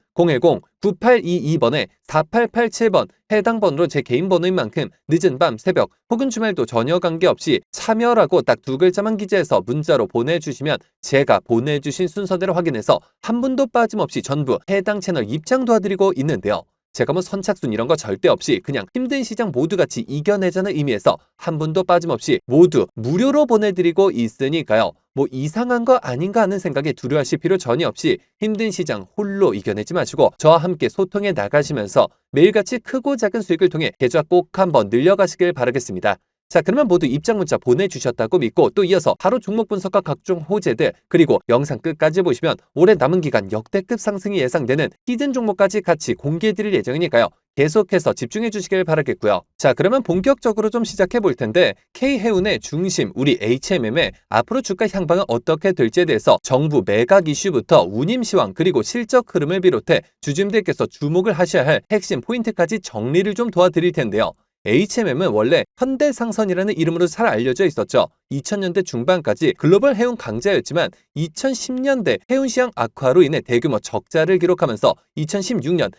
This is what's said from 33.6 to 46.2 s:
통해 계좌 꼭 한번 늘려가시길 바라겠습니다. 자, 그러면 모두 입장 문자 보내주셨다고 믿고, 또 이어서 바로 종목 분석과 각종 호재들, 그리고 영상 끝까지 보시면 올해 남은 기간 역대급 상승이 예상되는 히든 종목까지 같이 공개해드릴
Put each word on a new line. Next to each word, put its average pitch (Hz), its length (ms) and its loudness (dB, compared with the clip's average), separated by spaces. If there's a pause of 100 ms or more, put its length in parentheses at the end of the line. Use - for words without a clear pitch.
통해 156 280 -2
계좌 135 240 2
꼭 170 320 2
한번 151 380 2
늘려가시길 175 640 2
바라겠습니다. 127 640 -2 (320)
자, 165 120 2
그러면 240 260 0
모두 175 200 2
입장 151 300 -2
문자 156 200 -2
보내주셨다고 180 800 0
믿고, 139 340 2
또 202 120 0
이어서 180 340 0
바로 226 220 0
종목 214 300 -4
분석과 196 320 -2
각종 170 360 -4
호재들, 160 560 -2 (140)
그리고 123 320 4 (100)
영상 135 300 0
끝까지 160 420 0
보시면 151 360 -2 (180)
올해 185 180 6
남은 170 280 2
기간 110 300 -2
역대급 190 480 -4
상승이 202 380 -4
예상되는 135 520 0 (180)
히든 254 260 -2
종목까지 208 480 0
같이 160 320 -2
공개해드릴 202 640 -2